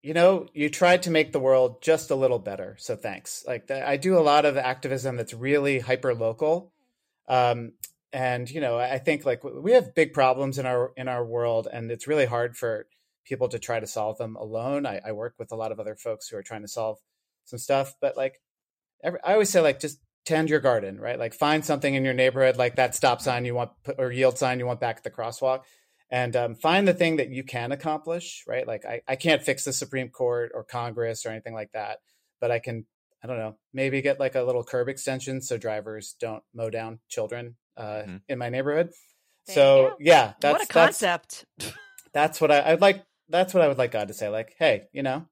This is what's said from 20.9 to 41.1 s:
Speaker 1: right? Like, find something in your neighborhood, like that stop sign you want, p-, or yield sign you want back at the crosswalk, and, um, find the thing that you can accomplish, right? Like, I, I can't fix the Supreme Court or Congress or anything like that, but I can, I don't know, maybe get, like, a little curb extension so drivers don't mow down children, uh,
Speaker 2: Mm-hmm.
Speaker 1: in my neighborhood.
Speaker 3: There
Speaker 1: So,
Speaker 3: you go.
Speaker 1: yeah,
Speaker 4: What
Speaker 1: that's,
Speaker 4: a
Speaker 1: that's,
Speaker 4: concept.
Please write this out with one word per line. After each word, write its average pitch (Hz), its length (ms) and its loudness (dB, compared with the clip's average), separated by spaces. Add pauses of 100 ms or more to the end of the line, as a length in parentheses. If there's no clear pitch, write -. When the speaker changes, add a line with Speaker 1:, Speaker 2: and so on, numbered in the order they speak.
Speaker 1:
right? 120 220 -6
Like, 113 140 -6
find 151 300 2
something 139 300 0
in 131 100 0
your 131 100 0
neighborhood, 131 420 4
like 123 200 0
that 127 200 2
stop 123 240 2
sign 123 240 -2
you 120 100 -4
want, 123 160 -4 (140)
p-, 135 120 -8
or 127 140 -2
yield 127 280 2
sign 127 200 0
you 123 80 -4
want 120 140 -4
back 117 160 -2
at - 80 -20
the - 80 -8
crosswalk, 131 500 -2 (480)
and, 123 240 -2
um, 120 220 0
find 185 320 2
the 175 60 4
thing 165 220 2
that 135 140 -2
you 131 140 -8
can 120 260 -6
accomplish, 156 800 -6
right? 123 180 -4
Like, 110 180 -8
I, 117 220 -10
I 135 80 -4
can't 160 280 0
fix 135 200 -2
the 139 100 -4
Supreme 131 360 -6
Court 120 440 -2
or 110 120 -12
Congress 117 600 -6
or 117 40 -6
anything 110 260 -12
like 107 200 -10
that, 107 240 -8 (420)
but 120 100 0
I 117 80 0
can, 117 280 -8 (360)
I 113 60 -14
don't 123 100 -6
know, 110 180 -8 (160)
maybe 135 300 -2
get, 139 160 0
like, 135 160 -2
a 131 80 0
little 123 220 -2
curb 123 240 -2
extension 131 540 -6
so 123 160 -6
drivers 107 600 -8
don't 110 240 -8 (100)
mow 117 180 -6
down 113 280 -8 (100)
children, 120 460 -8 (220)
uh, 107 260 -10
Speaker 2:
Mm-hmm. 95 140 -12 (120)
Speaker 1:
in 127 100 -6
my 120 120 -6
neighborhood. 147 400 -2 (560)
Speaker 3:
There - 80 -14
Speaker 1:
So, 135 280 8
Speaker 3:
you 131 80 4
go. - 100 -10
Speaker 1:
yeah, 147 260 8
Speaker 4:
What - 140 -14
Speaker 1:
that's, 143 140 4
Speaker 4:
a 349 40 2
Speaker 1:
that's, - 140 -4
Speaker 4:
concept. 165 720 2 (680)